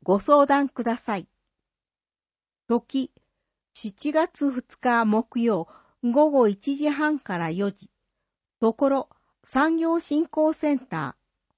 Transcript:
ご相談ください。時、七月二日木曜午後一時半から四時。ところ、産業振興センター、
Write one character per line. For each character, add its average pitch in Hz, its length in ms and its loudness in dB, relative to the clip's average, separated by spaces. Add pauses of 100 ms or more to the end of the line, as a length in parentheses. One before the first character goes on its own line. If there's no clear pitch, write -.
ご 190 160 2
相 285 280 4
談 277 240 2
く - 120 -8
だ 233 140 -2
さ 208 220 -6
い。 165 100 -14 (1400)
時、 254 460 -4 (640)
七 254 380 -10
月 311 380 -2
二 - 280 -10
日 233 260 0
木 220 360 0
曜 214 280 0 (340)
午 277 280 2
後 254 180 4
一 208 260 -4
時 294 140 -2
半 294 300 -2
か 190 180 -8
ら 165 140 -4
四 196 200 -4
時。 - 200 -14 (720)
と 226 120 2
こ 277 160 0
ろ、 269 200 -2 (360)
産 320 320 0
業 330 240 0
振 311 260 -2
興 311 280 0
セ 294 200 -2
ン 262 40 0
タ 156 400 -10
ー、 - 400 -20